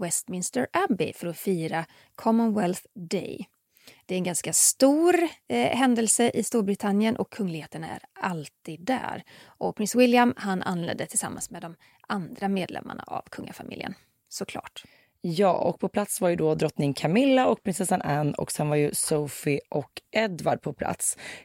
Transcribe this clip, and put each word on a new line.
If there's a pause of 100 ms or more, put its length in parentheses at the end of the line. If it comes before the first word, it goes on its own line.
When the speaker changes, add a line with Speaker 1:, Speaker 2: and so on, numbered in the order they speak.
Speaker 1:
Westminster
Abbey
för
att
fira (300)
Commonwealth (300)
Day. (600)
Det
är
en
ganska
stor, (340)
eh,
händelse
i
Storbritannien
och
kungligheterna
är (220)
alltid
där. (240)
Och
prins
William,
han
anlände
tillsammans
med
de (340)
andra
medlemmarna
av
kungafamiljen, (340)
såklart. (380)
Speaker 2:
Ja,
och
på
plats
var
ju
då
drottning
Camilla
och
prinsessan
Anne
och
sen
var
ju
Sophie (100)
och (220)
Edward
på
plats. (260)